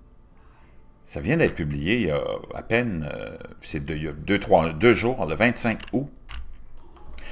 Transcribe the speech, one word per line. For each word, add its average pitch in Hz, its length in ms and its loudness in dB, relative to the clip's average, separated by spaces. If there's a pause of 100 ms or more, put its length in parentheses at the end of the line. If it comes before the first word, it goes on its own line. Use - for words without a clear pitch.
(1040)
Ça - 160 -10
vient 95 160 0
d'être 147 200 4
publié 73 400 0
il 110 140 2
y - 20 2
a 71 100 0 (320)
à - 80 -8
peine, 107 500 0
euh, 52 240 -8 (260)
c'est - 180 -6
deux, 73 160 -4
il 76 80 -4
y 80 40 -4
a 76 40 -4
deux, 76 260 0
trois, 82 340 6
deux 95 220 6
jours, 107 320 2
le 78 80 -2
vingt-cinq 113 460 2 (140)
août. 143 140 0 (1200)